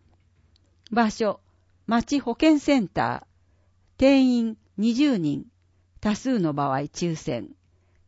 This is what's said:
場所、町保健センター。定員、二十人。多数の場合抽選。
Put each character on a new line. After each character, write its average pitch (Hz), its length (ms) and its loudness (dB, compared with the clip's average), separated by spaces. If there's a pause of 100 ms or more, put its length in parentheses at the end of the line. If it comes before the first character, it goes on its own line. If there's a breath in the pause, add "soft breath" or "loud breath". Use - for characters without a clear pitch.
(880)
場 214 220 0
所、 208 300 -4 (440)
町 233 340 -2
保 240 140 -6
健 311 260 4
セ 277 200 2
ン 185 80 -2
タ 120 420 -4
ー。 - 40 -20 (640)
定 269 240 6
員、 240 360 0 (200)
二 220 180 0
十 269 220 2
人。 147 280 -4 (560)
多 214 140 -2
数 247 240 -2
の 160 140 0
場 143 200 -2
合 139 80 -2
抽 160 340 -6
選。 123 340 -8 (580)